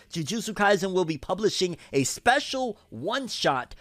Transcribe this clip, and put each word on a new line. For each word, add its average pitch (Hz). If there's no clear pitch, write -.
Jujutsu 180
Kaisen 196
will 180
be 156
publishing 185
a 139
special 254
one-shot 170